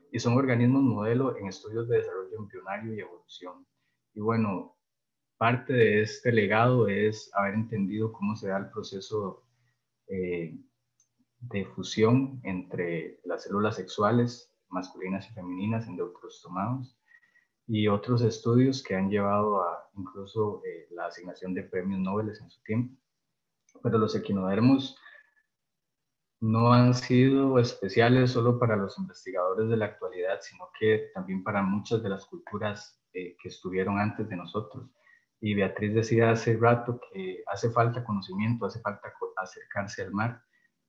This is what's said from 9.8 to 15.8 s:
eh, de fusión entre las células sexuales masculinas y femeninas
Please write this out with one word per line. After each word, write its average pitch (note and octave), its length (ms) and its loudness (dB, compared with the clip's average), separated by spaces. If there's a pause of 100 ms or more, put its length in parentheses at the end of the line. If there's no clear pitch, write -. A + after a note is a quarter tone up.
eh, F2 500 -6 (800)
de G2 260 -6
fusión A#2 800 2
entre F2 800 -6
las F2 220 -8
células G#2 320 -2
sexuales A#2 760 0 (160)
masculinas F#2 640 -8
y - 20 -18
femeninas G2 540 -6